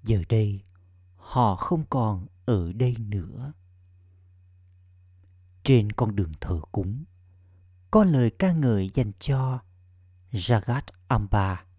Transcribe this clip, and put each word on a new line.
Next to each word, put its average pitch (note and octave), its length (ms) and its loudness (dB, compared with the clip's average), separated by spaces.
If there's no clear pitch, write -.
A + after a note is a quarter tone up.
Giờ G#2+ 260 0
đây, G#2 320 0
họ A2+ 400 0
không E3 340 -2
còn G#2+ 380 -2
ở F2+ 280 0
đây A#2+ 240 0
nữa. G#2+ 560 -8
Trên A2 280 4
con G#2+ 240 -2
đường F#2 160 0
thờ F2 180 -4
cúng, G#2 320 -4
có G#3+ 120 6
lời C3 360 4
ca F#3 140 2
ngợi A2+ 400 2
dành A2 260 0
cho C3 420 -2
Jagat A#2+ 500 0
Amba. G2+ 580 0